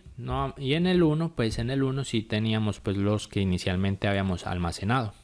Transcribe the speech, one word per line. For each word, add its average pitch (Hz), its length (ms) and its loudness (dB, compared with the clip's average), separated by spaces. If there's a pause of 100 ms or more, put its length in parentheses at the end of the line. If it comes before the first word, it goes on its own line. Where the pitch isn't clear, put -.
(160)
no, 127 420 -4
y 139 180 0
en 175 120 2
el 180 160 4
uno, 160 320 2
pues 113 240 0
en 117 120 -2
el 135 120 0
uno 131 220 -2
sí 110 160 0
teníamos, 110 580 0
pues, 98 160 -2
los 101 320 0
que - 140 -2
inicialmente 95 680 0
habíamos 98 400 0
almacenado. 98 640 -2 (100)